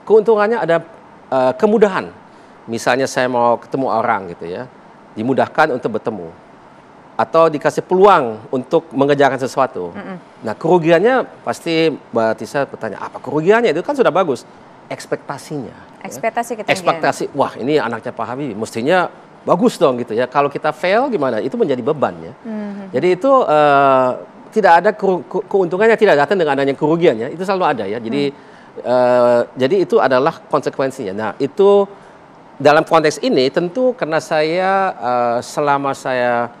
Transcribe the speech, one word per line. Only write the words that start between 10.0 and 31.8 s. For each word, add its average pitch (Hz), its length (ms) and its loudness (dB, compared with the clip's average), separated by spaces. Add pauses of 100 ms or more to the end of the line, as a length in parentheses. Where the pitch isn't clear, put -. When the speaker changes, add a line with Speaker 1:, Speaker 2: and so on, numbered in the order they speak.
Speaker 1:
Nah, 107 80 -6
kerugiannya 175 720 2 (160)
pasti 160 480 -2
Mbak 113 480 -2
Tisa 135 320 -6
bertanya, - 320 -10
"Apa - 160 -12
kerugiannya?" 170 560 0
Itu 160 80 -4
kan 285 160 -6
sudah 175 160 2
bagus. 156 320 -2 (440)
Ekspektasinya, 139 840 -10
ya. - 300 -20
Speaker 2:
Ekspektasi 220 560 -6
ketinggian. 196 160 -2
Speaker 1:
Ekspektasi, 165 560 -2
"Wah, 131 240 -4
ini 135 240 0
anaknya 113 320 -6
Pak 113 160 -8
Habibie, 127 300 -8
mestinya 135 500 -2 (400)
bagus 180 320 2
dong," 143 240 2
gitu - 80 -10
ya. 120 160 -2
Kalau 143 240 0
kita 151 240 -4
fail 208 320 0
gimana? 143 320 -2
Itu 110 160 -6
menjadi 156 240 -2
beban 123 400 -2
ya. 82 140 -16 (100)
Speaker 2:
Mm-hmm. 208 480 -10
Speaker 1:
Jadi 233 240 -2
itu, 269 160 0 (160)
eh, 139 640 4 (420)
tidak 190 220 4 (100)
ada 208 80 2
keru-, 185 320 -2
ke-, - 240 -8
keuntungannya 190 480 2
tidak 190 240 4
datang 143 160 2
dengan 147 240 0
adanya 139 160 0
kerugiannya, 151 560 0
itu 180 160 -10
selalu 190 180 0
ada 135 220 -2
ya. 104 160 -6
Jadi, 139 320 -4
Speaker 2:
Hmm. - 480 -20
Speaker 1:
eh, 123 580 4 (140)
jadi 135 200 0 (120)
itu - 160 0
adalah 131 460 0
konsekuensinya. 135 640 -4
Nah, 107 240 -6
itu 196 480 2 (720)